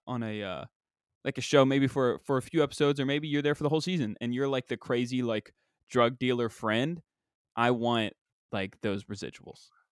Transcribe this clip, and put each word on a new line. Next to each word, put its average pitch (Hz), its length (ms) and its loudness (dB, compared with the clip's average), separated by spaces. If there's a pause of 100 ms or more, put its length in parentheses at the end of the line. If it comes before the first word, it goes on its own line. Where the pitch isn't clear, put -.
on 120 160 -4
a, 107 200 -6
uh, 95 220 -8 (600)
like, 135 120 -4
a 127 40 -4
show, 135 240 6
maybe 135 220 4
for, 123 380 0
for 139 120 0
a 127 60 -2
few 156 200 2
episodes, 143 360 2
or 135 60 -2
maybe 147 220 -2
you're 147 160 0
there 147 120 0
for - 80 -4
the 143 60 0
whole 156 120 2
season, 147 400 -2
and 120 140 -2
you're, 139 140 0
like, 131 180 -2
the 117 100 -4
crazy, 123 460 -2
like, 113 300 -4 (360)
drug 123 300 4
dealer 120 300 0
friend, 123 520 -2 (540)
I - 160 2
want, 117 420 0 (380)
like, 98 300 -6
those 101 240 -4
residuals. - 640 -14 (220)